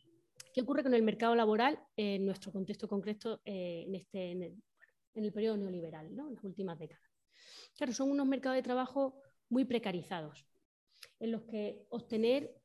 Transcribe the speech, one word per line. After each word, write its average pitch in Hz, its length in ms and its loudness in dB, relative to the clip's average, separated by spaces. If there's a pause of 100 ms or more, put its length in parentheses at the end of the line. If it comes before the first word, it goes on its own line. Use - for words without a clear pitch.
(540)
¿Qué 254 80 2
ocurre 285 220 0
con 262 100 4
el 226 100 8
mercado 220 300 4
laboral 233 460 4 (160)
en 196 300 0
nuestro 190 260 -4
contexto 202 380 -6
concreto, 208 560 -4
eh, 175 420 -6
en 190 80 -4
este, 180 360 -8
en 180 120 -6
el, 175 200 -12 (500)
en 220 100 -4
el 208 80 -2
periodo 214 240 0
neoliberal, 170 580 -6
¿no? 269 140 -8
En 254 80 -10
las - 80 -14
últimas 185 340 -6
décadas? - 320 -16 (680)
Claro, 269 160 -2
son 269 180 0
unos 277 160 2
mercados 262 300 2
de 262 60 2
trabajo 254 580 0 (260)
muy 262 160 4
precarizados, 190 840 -2 (760)
en 226 120 -2
los 220 120 -4
que 208 460 -6
obtener 240 760 0